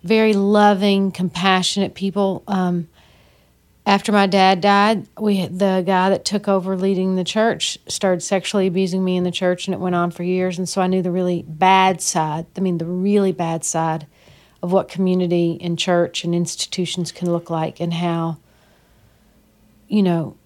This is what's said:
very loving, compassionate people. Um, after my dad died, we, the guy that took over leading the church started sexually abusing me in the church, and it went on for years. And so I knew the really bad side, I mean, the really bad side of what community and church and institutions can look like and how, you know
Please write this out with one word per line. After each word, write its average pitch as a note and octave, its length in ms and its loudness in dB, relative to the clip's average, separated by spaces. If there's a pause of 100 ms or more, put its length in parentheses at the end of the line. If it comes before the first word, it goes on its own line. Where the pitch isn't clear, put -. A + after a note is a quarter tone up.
very A3 280 4
loving, G3+ 760 4
compassionate F#3 840 -2
people. G3 520 -2
Um, F3+ 420 -2 (960)
after G3+ 280 2
my G3+ 140 4
dad F#3+ 340 4
died, G3+ 480 2 (100)
we, G3+ 280 0
the F#3 380 0
guy F#3 260 2
that - 140 0
took G#3 220 -4
over F#3+ 300 0
leading F#3 400 0
the F3+ 80 0
church A3 540 -2 (100)
started F#3 320 -2
sexually F#3+ 480 -2
abusing F#3 360 0
me F#3 120 0
in F3+ 80 0
the F3+ 80 -2
church, F3+ 340 -2
and F#3+ 80 -4
it G3 60 -6
went F3+ 160 -2
on F3 160 -2
for F3+ 100 -10
years. F#3 360 -2
And F3+ 100 -6
so G3 120 -4
I F#3 60 2
knew F#3 160 0
the F3+ 80 -2
really F3+ 380 -2
bad F#3+ 520 4
side, D#3 460 -2 (100)
I G3 40 -8
mean, F3+ 180 0
the E3 60 -4
really F#3+ 480 0
bad E3 320 -4
side D#3+ 420 -2 (560)
of F3 80 -6
what F#3 180 2
community F3 720 0
and E3+ 180 -4
church F3 460 0
and E3+ 100 -2
institutions F3 760 -4
can F3 220 -4
look E3+ 180 -4
like D#3+ 300 -4
and E3+ 140 -4
how, E3 440 -4 (1500)
you G#3 140 2
know E3 440 0